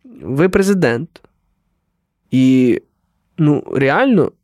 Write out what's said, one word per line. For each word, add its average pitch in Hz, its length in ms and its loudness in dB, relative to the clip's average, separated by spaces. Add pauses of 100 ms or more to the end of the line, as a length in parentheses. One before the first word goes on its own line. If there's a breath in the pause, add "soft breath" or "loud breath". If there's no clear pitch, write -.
(220)
Ви 135 280 -2
президент. 180 720 -2 (1120)
І, 131 500 2 (560)
ну, 147 260 0 (120)
реально, 160 560 0 (120)